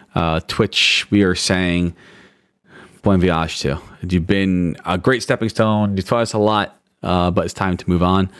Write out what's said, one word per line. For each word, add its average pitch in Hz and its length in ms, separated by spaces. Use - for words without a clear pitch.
Uh, 82 340
Twitch, - 600
we 101 120
are 90 120
saying 87 600
bon 98 180
voyage 82 400
to. 73 180
You've 90 240
been 92 580
a 90 140
great 120 240
stepping 113 260
stone. 107 480
You've 92 100
taught 120 160
us 110 100
a 110 60
lot, 104 400
uh, 87 280
but 87 140
it's 90 100
time 92 220
to - 120
move 87 140
on. 95 380